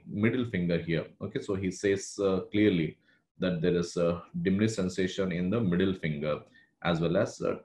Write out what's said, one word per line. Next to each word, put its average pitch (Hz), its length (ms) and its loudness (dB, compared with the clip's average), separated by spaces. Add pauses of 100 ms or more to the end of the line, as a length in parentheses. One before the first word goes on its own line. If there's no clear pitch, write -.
middle 120 400 2
finger 87 300 0
here, 82 280 -2 (140)
okay? 107 200 -6
So 101 140 -4
he 95 140 -2
says, 98 540 -2
uh, 95 160 2 (100)
clearly 95 480 2 (420)
that 87 220 0
there 90 140 2
is 85 220 -2
a 87 260 0 (180)
diminished 98 340 2
sensation 92 560 -2
in 90 200 -2
the 117 100 0
middle 95 320 2
finger 76 460 -4 (440)
as 85 160 2
well 82 180 2
as, 117 220 0
uh, - 260 -2